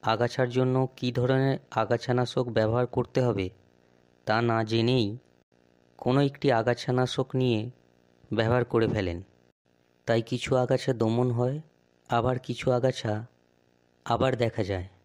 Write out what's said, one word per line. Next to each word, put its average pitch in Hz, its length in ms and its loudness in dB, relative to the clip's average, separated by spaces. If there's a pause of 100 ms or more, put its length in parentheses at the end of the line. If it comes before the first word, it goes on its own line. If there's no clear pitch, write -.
আগাছার 120 440 0
জন্য 127 260 0 (200)
কি 127 160 -4
ধরনের 131 440 2 (200)
আগাছানাশক 120 760 0
ব্যবহার 113 360 2
করতে - 340 -2
হবে 104 240 0 (840)
তা 107 140 2
না 117 220 2
জেনেই 113 440 2 (920)
কোনো 127 240 0
একটি 139 280 -2
আগাছানাশক 123 840 0
নিয়ে 123 240 2 (720)
ব্যবহার 113 340 2
করে 113 220 2
ফেলেন। 95 300 -2 (880)
তাই 117 160 2
কিছু 123 340 -4
আগাছা 127 360 0
দমন 117 380 2
হয়, 123 260 -2 (520)
আবার 123 300 0
কিছু - 320 -8
আগাছা 123 420 0 (920)
আবার 120 320 2
দেখা 113 260 0
যায়। 95 240 -4 (180)